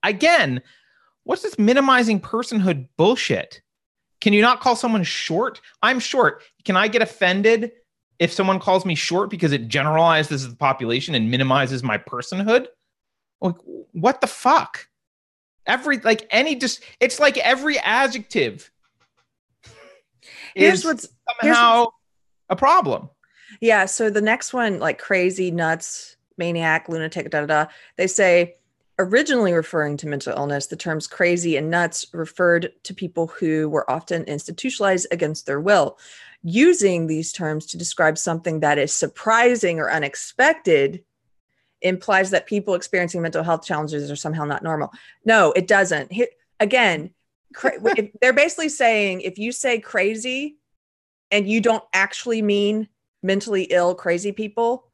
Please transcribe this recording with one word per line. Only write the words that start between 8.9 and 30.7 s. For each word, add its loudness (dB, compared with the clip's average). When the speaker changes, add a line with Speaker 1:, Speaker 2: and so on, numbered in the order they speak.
Speaker 1:
short -2
because -2
it -2
generalizes 0
the -18
population -2
and 0
minimizes 0
my -2
personhood? -2
Like, -2
what 0
the 0
fuck? 0
Every, 0
like, 0
any, 0
just, -6
it's 0
like 4
every 0
adjective -2
Speaker 2:
Here's 6
Speaker 1:
is -6
Speaker 2:
what's, -4
here's 4
Speaker 1:
somehow 6
Speaker 2:
what's -8
Speaker 1:
a -2
problem. 2
Speaker 2:
Yeah, 4
so -2
the 0
next -2
one, -2
like, -2
crazy, -2
nuts, -4
maniac, -2
lunatic, -8
da, -2
da, -4
da, 0
they 0
say, 4
"Originally 2
referring -2
to -10
mental -6
illness, -4
the -12